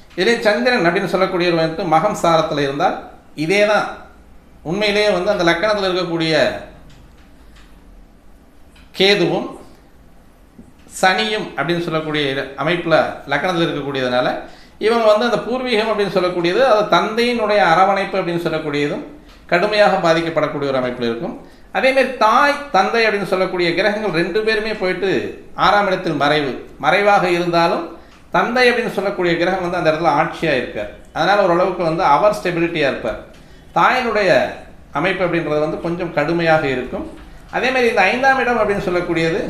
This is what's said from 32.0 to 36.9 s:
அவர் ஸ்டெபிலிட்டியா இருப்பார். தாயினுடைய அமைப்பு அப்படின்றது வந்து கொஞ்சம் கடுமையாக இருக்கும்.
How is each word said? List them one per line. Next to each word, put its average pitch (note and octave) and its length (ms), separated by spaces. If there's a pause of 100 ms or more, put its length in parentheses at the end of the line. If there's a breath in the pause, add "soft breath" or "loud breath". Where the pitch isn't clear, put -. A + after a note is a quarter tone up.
அவர் D#3+ 400
ஸ்டெபிலிட்டியா E3 500
இருப்பார். A2 280 (540 loud breath)
தாயினுடைய G#3 560 (640)
அமைப்பு F#3 320
அப்படின்றது D3+ 420
வந்து E3 140
கொஞ்சம் E3+ 340
கடுமையாக D#3+ 540
இருக்கும். C3 380 (440 loud breath)